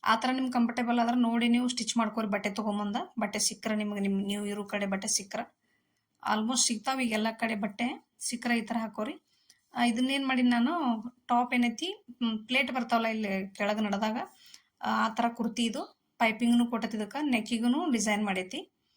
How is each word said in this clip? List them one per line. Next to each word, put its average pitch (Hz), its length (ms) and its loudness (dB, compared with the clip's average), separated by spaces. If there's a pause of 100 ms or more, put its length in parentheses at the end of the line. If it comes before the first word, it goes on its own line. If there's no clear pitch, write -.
ಆ - 120 4
ಥರ 240 160 0
ನಿಮ್ಗೆ 262 200 -2
ಕಂಫರ್ಟಬಲ್ 240 480 2
ಆದ್ರೆ 240 180 2
ನೋಡಿ 233 300 4
ನೀವು 240 200 4
ಸ್ಟಿಚ್ 233 300 -2
ಮಾಡ್ಕೊರಿ 220 300 0
ಬಟ್ಟೆ 202 220 -2
ತಗೊಂಬಂದ. 208 460 -2 (240)
ಬಟ್ಟೆ 208 200 -2
ಸಿಕ್ಕ್ರೆ - 360 -2
ನಿಮ್ಗೆ 208 240 -2
ನಿಮ್, 196 240 0
ನೀವು 202 220 -4
ಇರೋ 208 180 -4
ಕಡೆ 202 220 -4
ಬಟ್ಟೆ 196 220 -2
ಸಿಕ್ಕ್ರೆ - 500 -4 (800)
almost 220 240 0
ಸಿಗ್ತಾವ 262 420 0
ಈಗ 240 100 0
ಎಲ್ಲ 214 200 2
ಕಡೆ 226 240 -2
ಬಟ್ಟೆ. 226 520 -4 (120)
ಸಿಕ್ಕ್ರೆ 240 380 -2
ಈ 226 40 0
ಥರ 240 160 -4
ಹಾಕೋರಿ. 220 360 -4 (600)
ಆ, 240 100 0
ಇದನ್ನೇನ್ 262 440 2
ಮಾಡೀನಿ 254 220 4
ನಾನು, 240 220 4 (560)
ಟಾಪ್ 247 260 2
ಏನೈತಿ, 240 320 2
ಹ್ಮ್, 233 640 -4
ಪ್ಲೇಟ್ 254 240 2
ಬರ್ತಾವಲ್ಲ 233 360 0
ಇಲ್ಲಿ 196 460 -2
ಕೆಳಗೆ 208 280 -2
ನಡ್ದಾಗ, 214 360 0 (640)
ಆ, 220 240 0
ಆ 226 40 2
ಥರ 233 180 0
ಕುರ್ತಿ 233 360 -2
ಇದು. 247 420 -4 (120)
ಪೈಪಿಂಗ್‌ನು 233 500 4
ಕೊಟ್ಟೈತಿ 226 300 -2
ಇದಕ್ಕೆ, 277 320 -2
ನೆಕ್ಕಿಗೂನು 247 640 0
ಡಿಸೈನ್ 214 340 2
ಮಾಡೈತಿ. 190 480 -4 (240)